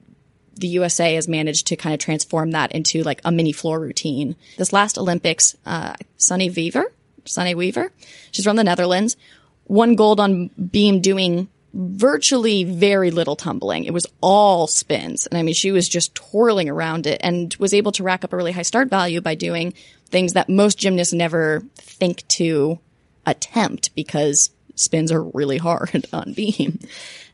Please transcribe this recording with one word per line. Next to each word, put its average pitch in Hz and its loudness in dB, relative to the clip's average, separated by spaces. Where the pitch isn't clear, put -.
the 180 -6
U 175 0
S 170 -2
A 165 2
has 160 -2
managed 156 -2
to 170 -2
kind 156 -4
of 143 -4
transform 160 -2
that 151 -2
into, 160 -2
like, 156 -4
a 165 2
mini 165 2
floor 160 -4
routine. 147 -6
This 185 -2
last 202 2
Olympics, 175 0
uh, - -6
Sunny 185 0
Weaver, 180 -2
Sunny 180 -2
Weaver, 208 -4
she's 190 -4
from 208 2
the 226 4
Netherlands, 180 2
won 226 6
gold 214 6
on 190 2
beam 196 2
doing 185 0
virtually 214 2
very 190 2
little 160 -2
tumbling. 95 -4
It - -6
was 170 -2
all 190 4
spins. - -4
And - -4
I 170 0
mean, 165 0
she 190 0
was 180 2
just - -2
twirling 208 0
around 160 -4
it 151 -2
and 175 -2
was 196 0
able 208 2
to 196 -4
rack 185 -2
up 185 -8
a 180 -4
really 175 -2
high 180 -6
start 254 0
value 175 0
by 160 -2
doing 170 -4
things 180 0
that 185 0
most 196 4
gymnasts 180 0
never 165 0
think - -4
to 160 0
attempt - -2
because 147 0
spins 160 0
are 160 0
really 143 -2
hard 170 -2
<laughs> - -10
on - -8
beam. 208 -4